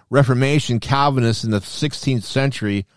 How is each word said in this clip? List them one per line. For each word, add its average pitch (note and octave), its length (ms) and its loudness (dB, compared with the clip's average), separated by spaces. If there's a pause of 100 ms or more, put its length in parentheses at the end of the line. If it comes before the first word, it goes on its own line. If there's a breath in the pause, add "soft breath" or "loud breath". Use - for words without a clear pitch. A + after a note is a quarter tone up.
Reformation C3+ 680 2
Calvinists C3 640 0
in A2+ 80 -2
the G#2 100 0
sixteenth C3+ 600 -4
century G#2+ 720 -2